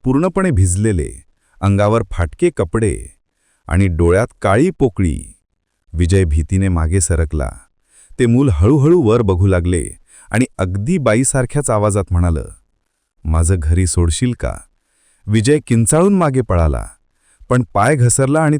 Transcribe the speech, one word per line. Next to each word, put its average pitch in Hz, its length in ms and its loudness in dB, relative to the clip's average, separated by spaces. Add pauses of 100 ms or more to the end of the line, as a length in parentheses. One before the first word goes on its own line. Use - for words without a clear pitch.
पूर्णपणे 175 480 0
भिजलेले, 95 720 -2 (360)
अंगावर 101 400 0 (100)
फाटके 85 380 -2
कपडे 104 560 -4 (640)
आणि 95 200 2
डोळ्यात 87 400 2 (140)
काळी 113 280 2
पोकळी. - 680 -4 (580)
विजय 90 300 2
भीतीने 85 440 0
मागे 85 340 0
सरकला. 80 500 -4 (680)
ते 127 60 2
मूल 123 240 2
हळूहळू 139 520 2
वर 117 200 2
बघू 98 260 0
लागले 90 500 -2 (340)
आणि 120 140 0 (120)
अगदी 107 400 -2
बाईसारख्याच 131 720 -2
आवाजात 104 420 0
म्हणालं, 85 340 0 (800)
"माझं 82 320 0
घरी 85 300 0
सोडशील 87 520 0
का?" 57 140 -6 (760)
विजय 113 400 2
किंचाळून 151 460 2
मागे 147 280 0
पळाला, 78 460 0 (640)
पण 123 140 2 (100)
पाय 117 220 2
घसरला 135 460 2
आणि 151 180 2